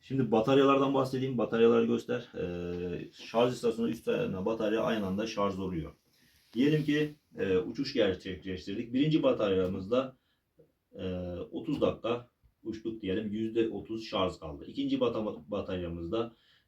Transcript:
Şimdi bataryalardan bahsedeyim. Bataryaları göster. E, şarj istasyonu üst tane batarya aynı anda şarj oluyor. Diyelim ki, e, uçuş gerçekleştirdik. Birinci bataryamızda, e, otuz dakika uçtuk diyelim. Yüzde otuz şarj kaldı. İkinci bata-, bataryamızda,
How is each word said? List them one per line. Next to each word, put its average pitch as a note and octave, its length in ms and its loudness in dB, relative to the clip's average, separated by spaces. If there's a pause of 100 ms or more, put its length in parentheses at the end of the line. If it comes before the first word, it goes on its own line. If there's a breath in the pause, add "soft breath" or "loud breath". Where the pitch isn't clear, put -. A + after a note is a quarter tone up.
Şimdi C3 300 0
bataryalardan C3+ 640 6
bahsedeyim. C3 440 0
Bataryaları A#2 480 6
göster. A#2 340 0 (160)
E, F2 800 -6
şarj B2 400 2
istasyonu A2+ 360 0
üst - 160 -6
tane G2 400 -2
batarya A2 380 0
aynı G#2+ 240 0
anda G#2 200 -2
şarj G2 320 -2
oluyor. F2+ 360 -6 (580 soft breath)
Diyelim D3 300 4
ki, D3+ 320 0 (220)
e, F#2+ 200 2
uçuş - 360 -2
gerçekleştirdik. G2 1000 -4
Birinci D3+ 300 2
bataryamızda, G#2 960 0 (760)
e, G2 100 -8 (460)
otuz E2+ 300 -4
dakika - 480 0 (340)
uçtuk A2+ 380 -8
diyelim. G2+ 320 -2
Yüzde A2 360 0
otuz G#2 360 -8
şarj F#2+ 340 -2
kaldı. D2+ 260 -12
İkinci C3+ 340 -2
bata-, A2 520 -2
bataryamızda, F2+ 840 -4 (320 loud breath)